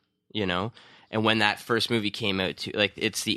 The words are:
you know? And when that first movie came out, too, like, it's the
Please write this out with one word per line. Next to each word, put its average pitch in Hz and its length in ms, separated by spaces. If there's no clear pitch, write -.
you 104 140
know? 92 260
And 110 160
when 110 140
that 104 200
first 113 300
movie 107 220
came 98 280
out, 90 180
too, - 180
like, 104 200
it's - 280
the 110 140